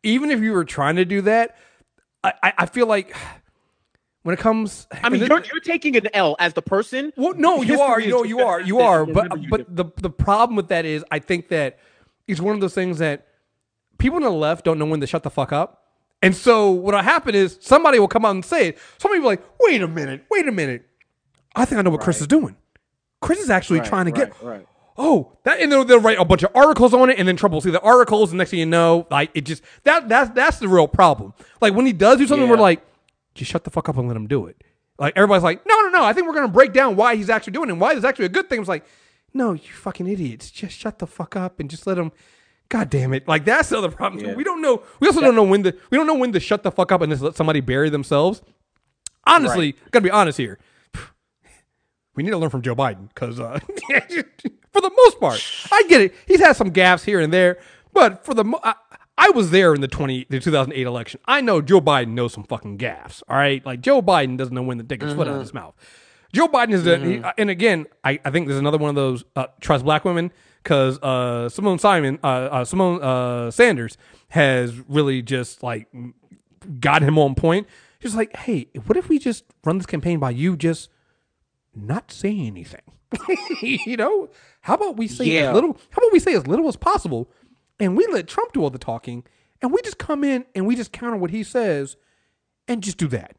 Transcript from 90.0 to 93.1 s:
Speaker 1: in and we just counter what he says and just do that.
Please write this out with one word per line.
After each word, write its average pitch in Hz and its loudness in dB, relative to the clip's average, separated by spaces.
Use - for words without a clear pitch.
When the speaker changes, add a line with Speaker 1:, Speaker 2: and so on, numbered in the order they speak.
Speaker 1:
in 262 -2
and 190 -6
we 240 -2
just 233 -10
counter 240 -8
what 180 -4
he 220 -8
says 165 -4
and 233 -6
just 190 -10
do 160 -2
that. 117 -8